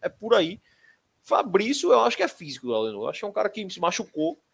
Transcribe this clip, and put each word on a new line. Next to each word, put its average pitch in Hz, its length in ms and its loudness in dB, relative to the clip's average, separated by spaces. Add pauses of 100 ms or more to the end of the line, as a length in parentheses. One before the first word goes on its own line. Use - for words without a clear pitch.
é 180 80 -2
por 226 240 -2
aí. 185 280 2 (640)
Fabrício, 254 680 2
eu 240 100 8
acho 233 140 2
que - 80 -2
é - 40 0
físico, 131 440 -8
Aldenor. 110 340 -2
Eu 143 40 -4
acho 156 100 -8
que 214 60 -8
é - 20 -6
um 202 60 -10
cara 208 160 0
que 208 200 -8
se 180 100 -14
machucou, 170 580 -2 (160)